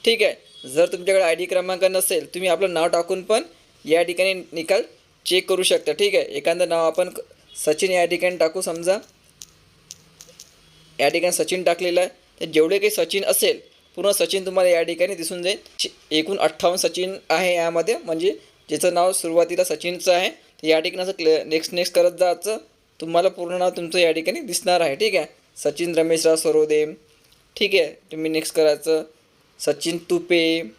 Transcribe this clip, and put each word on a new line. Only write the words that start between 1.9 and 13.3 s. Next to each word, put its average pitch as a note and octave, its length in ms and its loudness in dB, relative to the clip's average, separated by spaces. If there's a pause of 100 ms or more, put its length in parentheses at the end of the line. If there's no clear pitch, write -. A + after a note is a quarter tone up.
तुम्ही F#3 140 -4
आपलं F3+ 260 0
नाव E3 140 2
टाकून F3+ 340 -2
पण A3 200 0 (420)
या D#3+ 180 2
ठिकाणी F#3 320 0 (180)
निकाल F3 300 0 (440)
चेक F3+ 220 0
करू F#3 140 0
शकता. D#3 300 0
ठीक G3 220 0
आहे, D#3 100 2
एखादं E3+ 440 -2
नाव E3 180 0
आपण F3+ 220 0
क-, - 120 -12 (360)
सचिन D#3 340 0
या F3+ 140 4
ठिकाणी F3 320 -2
टाकू D#3+ 240 0
समजा. F3+ 380 -2 (2000)
या C#3 80 4
ठिकाणी E3+ 240 0
सचिन F3+ 300 -2
टाकलेलं F3 380 0
आहे, F3+ 80 0 (320)
तर E3 40 -6
जेवढे D#3+ 340 2
काही G3+ 120 2
सचिन F#3+ 340 -2
असेल, F#3+ 360 0 (360)